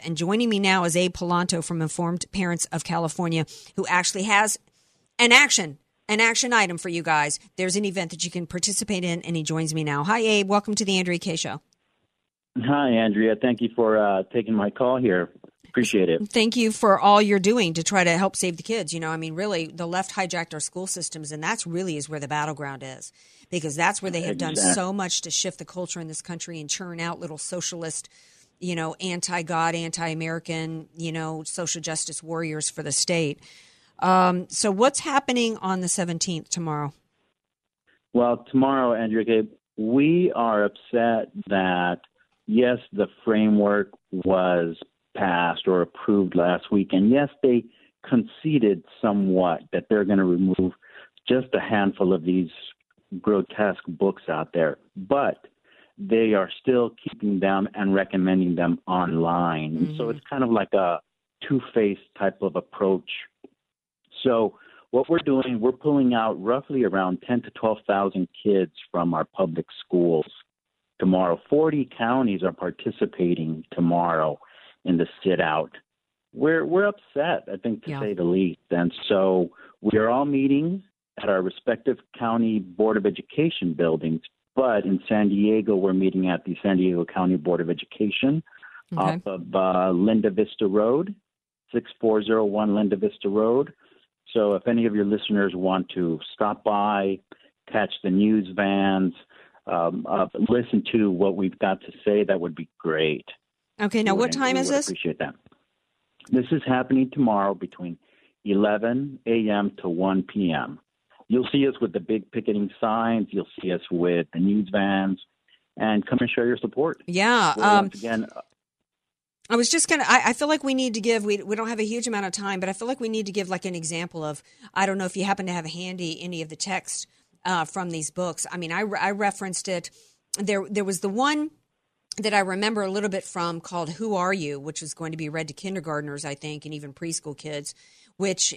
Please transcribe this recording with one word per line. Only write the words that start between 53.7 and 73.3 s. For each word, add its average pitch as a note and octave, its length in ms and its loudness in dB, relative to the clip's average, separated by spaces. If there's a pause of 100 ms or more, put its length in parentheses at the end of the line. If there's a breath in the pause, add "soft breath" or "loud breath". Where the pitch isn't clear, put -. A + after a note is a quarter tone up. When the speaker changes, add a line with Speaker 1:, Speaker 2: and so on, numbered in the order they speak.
Speaker 2:
books F#2 400 -2
out D#2 240 -4
there, D#2 260 0 (180)
but G2+ 500 -2 (520 soft breath)
they A2 360 2
are F#2+ 140 0 (120)
still A#2+ 420 0
keeping G2+ 380 -2
them G2 340 2
and G2 200 0
recommending F#2 600 2
them E2+ 320 0
online. E2+ 880 0
And D3+ 200 -2
so C3+ 80 -4
Speaker 1:
Mm-hmm. A#2 140 -6
Speaker 2:
it's - 120 -20
kind C3+ 140 -2
of A#2 60 0
like G#2+ 220 0
a F2 280 2 (480)
two-faced A2+ 680 0
type G2 240 -2
of F#2 140 -2
approach. F#2+ 560 -2 (1120)
So A2+ 360 2 (320 soft breath)
what B2+ 200 2
we're E3+ 80 4
doing, C3 420 0
we're B2 120 2
pulling C3+ 420 2
out A2 280 0
roughly B2+ 420 0
around F#2 420 0
ten A#2+ 160 0
to - 80 -18
twelve A2 360 -2
thousand G2 420 0 (140)
kids G2 300 2 (200)
from E2+ 220 0
our D#2 100 0
public E2 420 -2 (180)
schools E2+ 420 2 (760)
tomorrow. F#2 400 4 (100)
Forty D3+ 380 2 (100)
counties A#2 440 0
are F2+ 100 0
participating E2+ 1200 -4